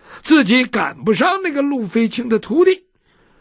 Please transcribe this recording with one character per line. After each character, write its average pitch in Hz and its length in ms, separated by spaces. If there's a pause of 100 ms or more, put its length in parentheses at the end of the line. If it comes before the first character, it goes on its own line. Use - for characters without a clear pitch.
(220)
自 294 220
己 247 220
赶 - 380
不 208 100
上 359 280
那 370 80
个 285 120
陆 277 260
飞 226 220
清 240 180
的 220 100
徒 320 280
弟， 370 200 (560)